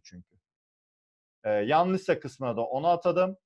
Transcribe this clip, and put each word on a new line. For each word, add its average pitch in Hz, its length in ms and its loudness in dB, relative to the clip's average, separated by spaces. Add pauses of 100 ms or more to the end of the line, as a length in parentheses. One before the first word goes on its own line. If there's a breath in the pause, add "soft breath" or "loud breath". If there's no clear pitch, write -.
çünkü. - 320 -20 (1080)
Ee, 107 60 -2
yanlışsa 160 720 2
kısmına 123 360 -6
da 117 80 -2
onu 139 240 -2
atadım. 180 580 2